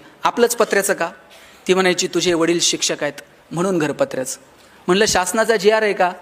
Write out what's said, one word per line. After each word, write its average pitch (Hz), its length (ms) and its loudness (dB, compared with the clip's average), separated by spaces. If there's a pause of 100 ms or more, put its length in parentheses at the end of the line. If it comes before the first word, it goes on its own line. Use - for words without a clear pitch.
(240)
आपलंच 233 320 2
पत्र्याचं 202 380 0
का?" 170 160 -4 (580)
ती 185 60 4
म्हणायची, 180 340 0
"तुझे 175 260 0
वडील 165 260 2
शिक्षक 160 440 -4
आहेत 143 100 -4 (380)
म्हणून 180 260 -2
घर 151 140 -2
पत्र्याचं." 135 480 -6 (480)
म्हणलं, 196 180 4
"शासनाचा 214 500 2
जीआर 214 260 4
आहे 208 120 0
का 185 180 2 (100)